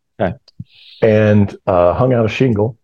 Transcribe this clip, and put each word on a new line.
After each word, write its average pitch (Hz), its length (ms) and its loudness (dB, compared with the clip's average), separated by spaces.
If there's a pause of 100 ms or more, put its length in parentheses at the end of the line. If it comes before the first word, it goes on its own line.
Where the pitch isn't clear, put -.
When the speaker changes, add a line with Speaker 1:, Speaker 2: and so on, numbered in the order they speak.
(220)
Speaker 1:
Okay. 92 140 -4 (640)
Speaker 2:
And, 107 520 2 (140)
uh, 87 280 2
hung 127 180 -2
out 117 100 0
a 107 60 -2
shingle, 117 540 -2